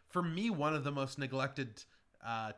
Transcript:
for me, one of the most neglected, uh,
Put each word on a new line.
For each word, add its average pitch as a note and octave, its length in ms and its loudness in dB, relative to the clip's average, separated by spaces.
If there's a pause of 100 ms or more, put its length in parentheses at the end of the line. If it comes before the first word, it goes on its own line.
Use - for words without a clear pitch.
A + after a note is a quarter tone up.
for F3+ 120 2
me, F3 280 2
one D#3 260 4
of C#3+ 80 0
the C#3+ 80 0
most C3+ 260 -2
neglected, C3+ 680 -2 (420)
uh, A2 320 -2